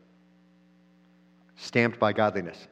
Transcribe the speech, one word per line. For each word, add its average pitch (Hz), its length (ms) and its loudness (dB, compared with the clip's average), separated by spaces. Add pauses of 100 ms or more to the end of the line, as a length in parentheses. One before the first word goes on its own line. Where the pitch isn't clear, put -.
(1600)
stamped 117 400 0
by 104 140 2
godliness. 101 580 -2